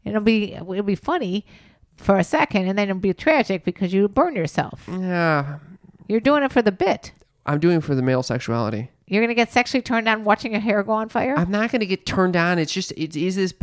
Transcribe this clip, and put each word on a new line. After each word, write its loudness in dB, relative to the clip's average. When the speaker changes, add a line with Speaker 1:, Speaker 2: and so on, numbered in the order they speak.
Speaker 1:
And -6
it'll -2
be, 2
it'll -6
be 0
funny -4
for 2
a 4
second, 0
and -2
then 0
it'll -4
be 0
tragic 0
because -4
you 4
burn 0
yourself. -4
Speaker 2:
Yeah. 0
Speaker 1:
You're 0
doing 2
it -2
for 4
the 4
bit. -2
Speaker 2:
I'm 0
doing 4
it -2
for -2
the 0
male 2
sexuality. -4
Speaker 1:
You're 0
gonna 0
get 0
sexually 0
turned -2
on 0
watching 0
your 0
hair 0
go -2
on -2
fire? 0
Speaker 2:
I'm 0
not 0
gonna 0
get -4
turned 2
on. 2
It's 0
just, -6
it -6
is -2
this, 0